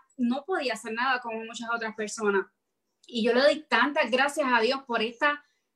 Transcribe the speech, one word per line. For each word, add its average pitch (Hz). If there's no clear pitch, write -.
no 247
podía 302
hacer 220
nada 247
como 226
muchas 226
otras 220
personas. 202
Y 226
yo 240
le 247
doy 302
tantas 262
gracias 277
a 233
Dios 240
por 226
esta 294